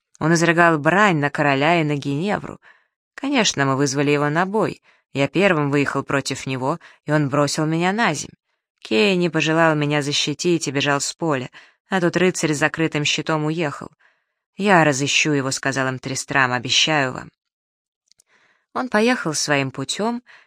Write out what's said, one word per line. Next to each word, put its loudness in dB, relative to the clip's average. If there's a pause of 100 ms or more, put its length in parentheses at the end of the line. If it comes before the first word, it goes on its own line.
(200)
Он 2
изрыгал 4
брань 2
на 0
короля 2
и 0
на -2
Геневру. -4 (540)
Конечно, 0
мы 0
вызвали 0
его 0
на -2
бой. -4 (300)
Я 0
первым 2
выехал 0
против -4
него, -4 (280)
и -4
он 2
бросил 0
меня 0
на 0
земь. -10 (460)
Кей 2
не 2
пожелал 2
меня 0
защитить -2
и -4
бежал 0
с -6
поля, -4 (380)
а -2
тот 0
рыцарь 0
с -2
закрытым -2
щитом -2
уехал. -4 (680)
«Я 6
разыщу 2
его», — 0
сказал -2
им -6
Тристрам, — 0
«обещаю 0
вам». -12 (1400)
Он -2
поехал 2
своим 0
путем -6 (240)